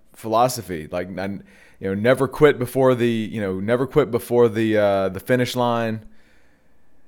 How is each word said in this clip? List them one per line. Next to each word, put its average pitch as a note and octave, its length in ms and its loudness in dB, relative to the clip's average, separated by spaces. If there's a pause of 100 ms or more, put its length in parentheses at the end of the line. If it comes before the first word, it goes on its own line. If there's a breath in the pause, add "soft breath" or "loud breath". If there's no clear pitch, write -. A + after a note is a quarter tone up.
(140)
philosophy. A2 760 -2
Like, F2+ 300 -8
I, F#2+ 60 -6
you G2 160 -10 (400 soft breath)
know, F#2+ 140 -4
never B2 340 2
quit D3 300 4
before C3 360 2
the, A#2+ 140 0
you A2+ 320 -4
know, F#2+ 180 -4
never A#2+ 280 -2
quit C3 260 0
before A#2+ 360 2
the, A2 280 0
uh, G2 320 2
the F#2+ 100 -8
finish B2 380 -2
line. A#2 500 -2 (1000 soft breath)